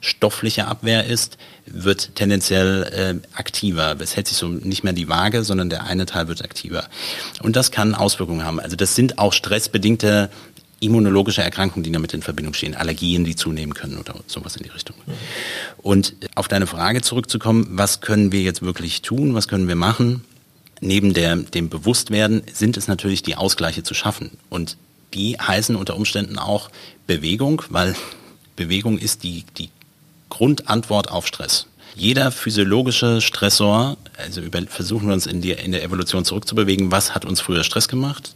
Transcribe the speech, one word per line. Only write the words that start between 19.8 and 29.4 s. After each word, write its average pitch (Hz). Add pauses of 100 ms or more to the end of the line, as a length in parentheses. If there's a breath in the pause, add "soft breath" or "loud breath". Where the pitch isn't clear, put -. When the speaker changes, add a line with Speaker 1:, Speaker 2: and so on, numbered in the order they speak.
Speaker 1:
Neben 98
der, 85
dem 85
Bewusstwerden 107 (100)
sind 107
es 101
natürlich 98
die -
Ausgleiche 82
zu -
schaffen. - (200)
Und 85 (380)
die 104
heißen 107
unter 98
Umständen 101
auch 104 (380 loud breath)
Bewegung, 107
weil 90 (580 loud breath)
Bewegung 98
ist -
die, 85 (120)